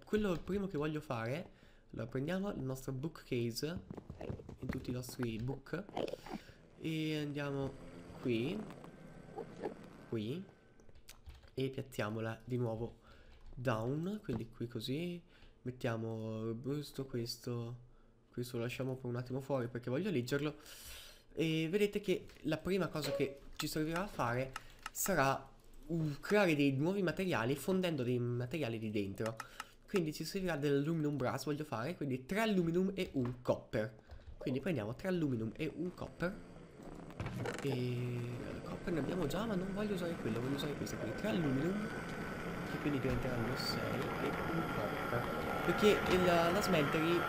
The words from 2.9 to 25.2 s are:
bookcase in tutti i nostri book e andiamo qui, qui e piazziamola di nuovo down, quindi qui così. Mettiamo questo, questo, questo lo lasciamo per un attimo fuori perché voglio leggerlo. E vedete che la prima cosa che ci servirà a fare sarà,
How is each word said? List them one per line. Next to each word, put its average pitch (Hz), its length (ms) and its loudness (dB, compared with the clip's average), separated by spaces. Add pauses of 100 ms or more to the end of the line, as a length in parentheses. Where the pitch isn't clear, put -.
bookcase 131 880 -2 (800)
in 127 80 -6
tutti 127 220 -4
i 123 40 -2
nostri 123 440 -4
book 135 460 -4 (1000)
e 156 360 0
andiamo 143 560 -2 (480)
qui, 127 380 2 (1500)
qui 120 340 -2 (1080)
e 131 160 0
piazziamola 113 760 -2
di 123 140 -2
nuovo 113 400 0 (560)
down, 131 720 0
quindi 117 260 -4
qui - 180 -6
così. 143 540 -4 (400)
Mettiamo 113 1000 -2
questo, 135 440 -4
questo, 120 720 -4 (560)
questo 120 260 -4
lo 117 60 0
lasciamo 127 320 -2
per 127 140 -6
un 120 60 -2
attimo 123 240 -2
fuori 131 280 0
perché 120 220 -4
voglio 170 220 0
leggerlo. 143 440 0 (800)
E 160 360 2
vedete 202 300 2
che 190 260 2 (180)
la 156 140 2
prima 180 300 2
cosa 156 260 -2
che - 260 0 (160)
ci 156 120 -2
servirà 165 360 0
a 208 40 -2
fare 131 440 0 (400)
sarà, 139 560 4 (400)